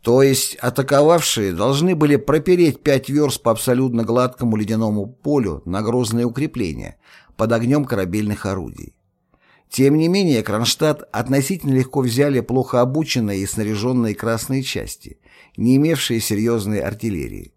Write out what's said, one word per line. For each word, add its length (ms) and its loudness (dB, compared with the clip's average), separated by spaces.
То 200 4
есть 360 2
атаковавшие 960 2
должны 420 0
были 220 4
пропереть 680 2
пять 260 0
верст 320 0
по 100 2
абсолютно 520 0
гладкому 540 0
ледяному 500 -2
полю 560 -2
на 180 -4
грозные 440 0
укрепления 720 -6
под 160 0
огнем 320 2
корабельных 600 -4
орудий. 500 -8
Тем 260 4
не 140 2
менее, 340 2
Кронштадт 720 -2
относительно 580 -2
легко 300 0
взяли 400 2
плохо 400 0
обученные 580 -2
и 60 -4
снаряженные 680 -2
красные 480 -4
части, 580 -10
не 220 4
имевшие 420 0
серьезной 640 -2
артиллерии. 760 -6